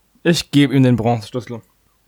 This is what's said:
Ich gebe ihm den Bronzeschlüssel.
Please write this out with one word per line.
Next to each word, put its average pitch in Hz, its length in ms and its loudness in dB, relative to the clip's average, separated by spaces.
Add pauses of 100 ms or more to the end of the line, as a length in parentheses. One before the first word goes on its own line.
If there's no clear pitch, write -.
(240)
Ich - 260 -2
gebe 139 260 2
ihm 135 80 4
den 123 120 4
Bronzeschlüssel. 117 640 -6 (460)